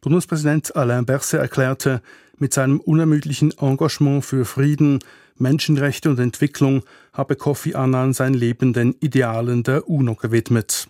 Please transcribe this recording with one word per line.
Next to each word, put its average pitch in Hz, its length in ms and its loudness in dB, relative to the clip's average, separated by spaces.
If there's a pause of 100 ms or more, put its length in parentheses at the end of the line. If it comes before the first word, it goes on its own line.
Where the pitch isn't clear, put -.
Bundespräsident 156 720 0
Alain 123 300 0
Berset 139 360 -2
erklärte, 131 600 -2 (360)
mit 143 160 -2
seinem 139 260 2
unermüdlichen 151 800 0
Engagement 143 640 0
für 131 200 -2
Frieden, 143 540 2 (380)
Menschenrechte 139 720 0
und 131 100 0
Entwicklung 135 640 0 (300)
habe 139 220 -4
Kofi - 400 -4
Annan 131 380 0
sein 131 200 0
Leben 120 400 0
den 120 280 0
Idealen 120 600 0
der 131 280 -2
uno 131 260 0
gewidmet. 113 760 -2